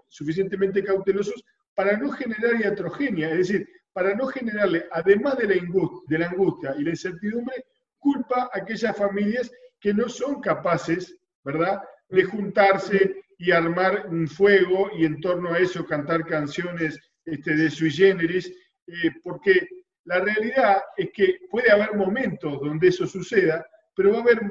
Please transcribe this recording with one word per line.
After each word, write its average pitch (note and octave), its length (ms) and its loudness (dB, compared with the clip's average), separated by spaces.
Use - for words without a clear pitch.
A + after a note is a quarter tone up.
suficientemente F#3+ 720 -2
cautelosos G3 640 -2
para G3+ 220 2
no C#4 140 -4
generar A#3 500 -2
iatrogenia, F#3+ 720 -2
es F3+ 180 0
decir, F#3+ 200 -2
para F#3+ 220 -2
no C4 120 -2
generarle, G#3+ 640 -2
además G#3 480 2
de A3+ 80 0
la G3 80 0
ingus-, F3 540 -2
de D#3 100 0
la F3 100 -2
angustia E3+ 480 -2
y C#3+ 60 -6
la E3 80 -2
incertidumbre, A3 760 -6
culpa B3+ 540 -2
a G3+ 60 -6
aquellas G#3 380 -4
familias G#3 540 -2
que G3+ 140 0
no A3+ 140 0
son C4+ 320 -6
capaces, F3 760 -2
¿verdad?, D#3+ 360 0
de F#3 160 4
juntarse G3 1000 2
y F3 120 0
armar F#3 580 2
un E3 200 -2
fuego F#3+ 680 4
y D#3+ 80 2
en D3+ 160 -2
torno F3 320 -2
a E3+ 60 0
eso F3+ 280 0
cantar D#3+ 400 -2
canciones, D#3+ 720 -4
este, D#3 300 -4
de D#3 160 2
sui D#3+ 200 0
generis, F3 600 2
eh, E3+ 240 -2
porque F3+ 440 2
la F3+ 160 0
realidad G#3+ 640 2
es F3 160 -4
que F#3 260 2
puede A3+ 200 2
haber G#3 240 4
momentos F#3 680 -2
donde D#3 280 2
eso F3+ 180 2
suceda, E3+ 600 0
pero G3 160 4
va A#3 60 0
a A#3 40 -4
haber A#3 280 4